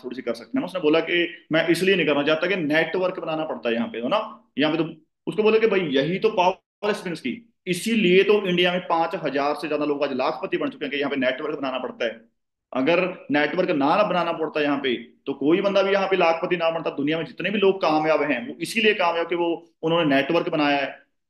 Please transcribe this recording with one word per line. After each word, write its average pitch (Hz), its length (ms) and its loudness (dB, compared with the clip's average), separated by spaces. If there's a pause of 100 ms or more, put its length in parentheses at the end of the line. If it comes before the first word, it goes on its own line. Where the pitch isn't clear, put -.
थोड़ी 123 120 -8
सी 131 60 -8
कर 117 120 -4
सकते 110 240 -6
हैं - 20 0
ना। 165 60 -4
उसने 180 140 -6
बोला 160 200 0
कि 170 520 -4
मैं 160 160 0
इसलिए 185 280 2
नहीं 165 100 0
करना 143 160 2
चाहता 156 240 0
कि 196 100 -2
network 170 640 -2
बनाना 160 240 -4
पड़ता 120 240 -6
है 117 60 2
यहाँ 117 140 -2
पे, 110 100 -10
है 120 100 -4
ना? - 500 -4
यहाँ 156 180 0
पे - 60 -2
तो 160 120 -6 (320)
उसको 175 160 -2
बोले 220 180 4
कि 226 60 4
भाई 190 140 2
यही 147 380 0
तो 220 100 0
पावर 185 300 2 (260)
है 208 60 0
इस 202 60 -2
बिजनेस 175 240 -8
की, - 340 -8 (120)
इसीलिए 185 560 2
तो 208 240 4
India 180 260 2
में 180 80 -2
पाँच 170 340 0
हजार 143 400 -2
से 147 140 -6
ज्यादा 143 160 -2
लोग 147 200 0
आज 135 80 -2
लाखपति 151 440 -2
बन 147 120 -2
चुके - 160 -8
हैं 135 80 -6
कि 143 60 -4
यहाँ 139 120 -2
पे 143 60 -2
नेटवर्क 139 420 -2
बनाना 131 200 -6
पड़ता 123 260 -6
है। 113 160 -6 (520)
अगर 170 580 0
network 151 400 0
ना, 151 260 2
ना 208 60 4
बनाना 170 300 0
पड़ता 156 280 -4
यहाँ 147 180 0
पे 127 180 -2
तो - 380 -10
कोई 160 260 2
बंदा 196 220 2
भी 196 100 2
यहाँ 190 160 2
पे 190 80 2
लाखपति 175 400 2
ना 165 140 2
बनता। 165 200 -4
दुनिया 147 280 -2
में 160 60 -4
जितने 175 260 -6
भी 208 80 0
लोग 190 240 4
कामयाब 156 400 4
हैं 131 260 -2
वो 147 120 -10
इसीलिए 208 340 2
कामयाब 170 340 0
कि 180 60 0
वो, 170 360 -2 (120)
उन्होंने 160 340 2
network 165 320 2
बनाया 147 280 2
है, 135 260 -4 (280)